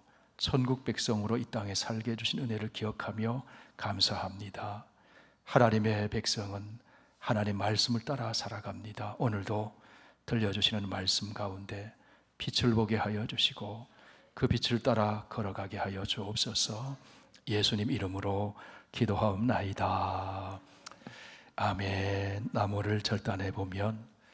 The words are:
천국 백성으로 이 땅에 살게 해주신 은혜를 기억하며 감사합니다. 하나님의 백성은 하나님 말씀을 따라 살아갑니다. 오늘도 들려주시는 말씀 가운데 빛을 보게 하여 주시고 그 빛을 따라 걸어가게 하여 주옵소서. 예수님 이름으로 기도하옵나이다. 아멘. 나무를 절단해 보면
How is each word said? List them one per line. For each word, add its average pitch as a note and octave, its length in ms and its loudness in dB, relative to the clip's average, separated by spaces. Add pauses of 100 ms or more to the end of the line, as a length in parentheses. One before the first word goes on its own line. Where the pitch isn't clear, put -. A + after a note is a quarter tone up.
(380)
천국 C3 480 2
백성으로 A2 520 0
이 A#2+ 80 -2
땅에 G2+ 280 -4
살게 A2 380 -2
해주신 A2+ 300 -2
은혜를 A2 320 -2
기억하며 A2 720 -2 (320)
감사합니다. G2+ 1120 -2 (600)
하나님의 A2 640 6
백성은 G#2 680 -4 (380)
하나님 G#2 400 0
말씀을 G#2+ 440 2
따라 A#2 300 -4
살아갑니다. G#2 840 -6
오늘도 G#2+ 580 0 (500)
들려주시는 G#2 640 2
말씀 F#2+ 460 -2
가운데 G2+ 600 -6 (440)
빛을 - 360 4
보게 A2 220 4
하여 G#2 320 0
주시고 A2 580 -2 (480)
그 - 140 2
빛을 A#2 340 4
따라 G#2+ 460 4
걸어가게 G2 500 -4
하여 G2 280 -2
주옵소서. A2 880 -2 (500)
예수님 G#2 460 2
이름으로 G2+ 640 0 (380)
기도하옵나이다. G2 1700 0 (960)
아멘. G2 960 0
나무를 G#2 480 2
절단해 G2 500 0
보면 G2+ 560 -2 (260)